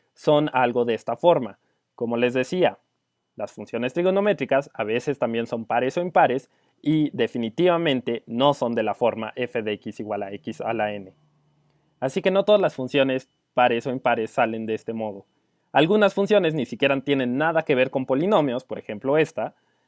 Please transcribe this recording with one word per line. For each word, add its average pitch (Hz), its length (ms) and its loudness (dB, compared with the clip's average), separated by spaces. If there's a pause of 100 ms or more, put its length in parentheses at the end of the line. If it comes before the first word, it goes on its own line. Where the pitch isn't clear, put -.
(140)
son 151 400 2
algo 120 320 2
de 117 80 0
esta 117 220 -6
forma. 143 420 2 (360)
Como 117 220 -4
les 123 160 2
decía, 131 460 0 (560)
las 104 180 -10
funciones 117 400 -6
trigonométricas 185 800 0
a 113 120 -6
veces 117 340 -2
también 117 280 -2
son 113 200 -8
pares 123 320 -2
o - 20 0
impares 156 500 0 (300)
y 151 340 0
definitivamente 127 1120 0
no 135 280 2
son 120 200 -2
de 113 100 0
la 104 100 -4
forma 110 420 -2
f 123 260 -6
de 107 120 -4
x 104 260 -12
igual 104 220 -6
a 98 100 -10
x 107 300 -12
a 110 100 -4
la 107 220 -2
n. 95 200 -14 (840)
Así 139 220 -4
que 196 80 2
no 196 160 0
todas 208 140 6
las 170 140 0
funciones 131 540 0 (240)
pares 123 340 2
o 139 40 -2
impares 117 400 0
salen 113 340 0
de 110 100 -4
este 113 200 -8
modo. 107 320 -8 (460)
Algunas 190 420 4
funciones 196 400 2
ni 143 100 -2
siquiera 139 380 0
tienen 131 340 0
nada 156 280 0
que 147 100 0
ver 131 160 2
con 131 160 -4
polinomios, 147 580 2
por - 140 -10
ejemplo 131 400 -2
esta, 143 360 -2 (340)